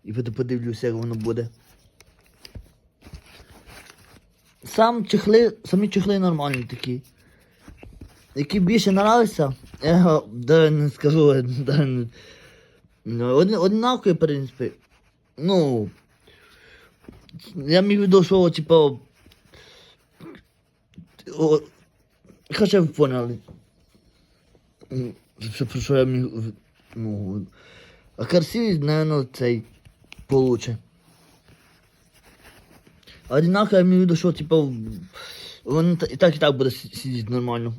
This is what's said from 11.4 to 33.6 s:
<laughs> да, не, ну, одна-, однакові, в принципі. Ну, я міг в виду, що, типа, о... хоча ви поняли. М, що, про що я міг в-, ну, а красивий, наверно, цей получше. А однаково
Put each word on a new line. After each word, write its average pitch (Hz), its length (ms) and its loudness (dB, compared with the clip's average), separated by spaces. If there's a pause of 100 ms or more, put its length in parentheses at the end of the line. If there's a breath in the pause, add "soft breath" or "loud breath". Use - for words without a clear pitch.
<laughs> - 0 -
да, 135 440 -2
не, 123 220 -4 (1000 soft breath)
ну, 117 200 -6
одна-, 170 340 2
однакові, 220 540 0
в 151 40 -2
принципі. 139 540 -4 (680)
Ну, 139 520 -2 (1700 soft breath)
я 160 260 2
міг 202 160 2
в 202 40 2
виду, 190 220 6
що, 185 260 2
типа, 156 420 2 (2500 soft breath)
о... 151 220 4 (960)
хоча 202 240 4
ви 165 80 2
поняли. 127 500 -2 (1600)
М, 123 200 -8 (400)
що, 131 120 -4
про 120 160 -8
що 139 160 0
я 131 60 4
міг 127 220 -2
в-, 113 280 -8 (420)
ну, 104 460 -8 (760 soft breath)
а 117 80 -8
красивий, 180 540 -2
наверно, 151 540 -2
цей 120 300 -4 (640)
получше. 127 500 0 (2500 loud breath)
А 123 80 -6
однаково 190 420 2